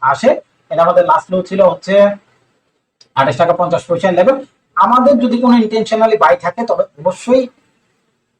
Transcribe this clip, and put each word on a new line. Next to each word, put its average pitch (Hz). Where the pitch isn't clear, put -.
আসে, 139
এটা 165
আমাদের 175
লাস্ট 160
লো 185
ছিল 190
হচ্ছে 196
আঠাশ 131
টাকা 170
পঞ্চাশ 170
পয়সার 175
লেভেল। 220
আমাদের 247
যদি 240
কোনো 240
ইনটেনশনালি 220
বাই 175
থাকে, 175
তবে -
অবশ্যই 240